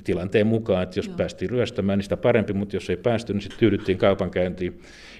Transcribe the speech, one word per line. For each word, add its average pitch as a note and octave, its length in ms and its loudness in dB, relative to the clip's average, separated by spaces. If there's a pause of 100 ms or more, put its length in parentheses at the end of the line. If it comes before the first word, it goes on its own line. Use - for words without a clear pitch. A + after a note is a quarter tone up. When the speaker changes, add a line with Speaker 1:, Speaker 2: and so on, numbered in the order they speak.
Speaker 1:
tilanteen G2 420 2
mukaan, A2 360 2
että F2+ 160 -4
jos F#2+ 80 -4
Speaker 2:
Joo. F2+ 100 -10
Speaker 1:
päästiin F#2 340 -4
ryöstämään, G2+ 480 0
niin G2 60 0
sitä G2+ 120 -2
parempi, A2+ 360 2
mutta G2 240 -4
jos - 140 -6
ei F2+ 60 0
päästy, A2+ 360 -2
niin G2+ 100 -2
sitten - 160 -12
tyydyttiin G2 400 4
kaupankäyntiin. F#2 840 0 (400)